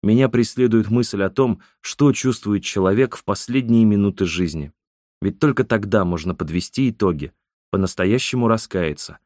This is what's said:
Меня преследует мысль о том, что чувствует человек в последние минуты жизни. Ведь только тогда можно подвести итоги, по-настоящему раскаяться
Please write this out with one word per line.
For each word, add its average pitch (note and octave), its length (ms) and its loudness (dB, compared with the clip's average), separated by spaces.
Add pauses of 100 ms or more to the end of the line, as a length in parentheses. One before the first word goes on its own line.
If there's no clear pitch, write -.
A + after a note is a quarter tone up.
Меня A#2 240 4
преследует A2+ 600 2
мысль G#2+ 360 0
о F#2+ 60 0
том, A#2+ 300 0 (200)
что - 320 0
чувствует G#2 500 -2
человек G2+ 540 0
в - 80 -16
последние A#2 600 2
минуты G2+ 400 2
жизни. D#2+ 480 -4 (480)
Ведь F#2 200 -4
только C3+ 240 2
тогда G#2 400 0
можно F2 320 -4
подвести F2 540 -2
итоги, E2 420 -2 (400)
по-настоящему G#2 760 0
раскаяться F#2 800 -4